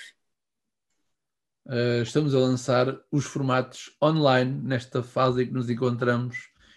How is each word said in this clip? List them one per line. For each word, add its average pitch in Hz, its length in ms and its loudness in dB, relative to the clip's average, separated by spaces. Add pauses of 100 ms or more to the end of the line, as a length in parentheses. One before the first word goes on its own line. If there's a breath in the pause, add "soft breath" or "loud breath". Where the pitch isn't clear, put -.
(1700)
Eh, 120 360 0
estamos 147 300 0
a 131 60 4
lançar 127 580 2 (140)
os 143 140 0
formatos 127 760 -4
online 139 600 4
nesta 123 400 -4
fase 127 400 0
em 120 40 -4
que - 60 -10
nos 123 160 -4
encontramos 120 800 -2 (280 soft breath)